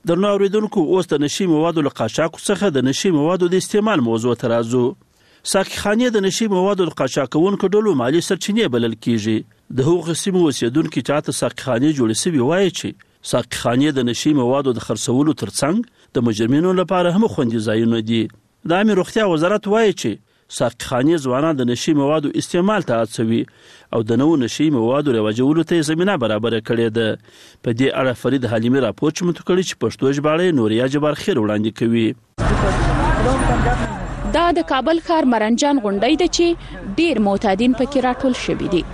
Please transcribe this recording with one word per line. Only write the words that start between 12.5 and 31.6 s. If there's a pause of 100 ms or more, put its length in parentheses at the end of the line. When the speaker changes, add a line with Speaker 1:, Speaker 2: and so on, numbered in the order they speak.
Speaker 1:
چې (440)
ساقي
خانې (100)
د
نشي
موادو
د
خرڅولو
ترڅنګ (380)
د
مجرمینو
لپاره
هم
خوندي
ځایونه
دي. (440)
د
عامې
روغتیا
وزارت (120)
وایي
چې (440)
ساقي
خانې (100)
ځوانان
د
نشي
موادو (100)
استعمال
ته (100)
هڅوي (520)
او (100)
د (100)
نوو
نشي (120)
موادو
رواجولو
ته
یې
زمینه (100)
برابره
کړې
ده. (560)
په (100)
دې (140)
اړه (100)
فرید
حلیمي
راپور
چمتو
کړی
چې (120)
پښتو (120)
ژباړه
یې
نوریا (100)
جبار
خیر
وړاندې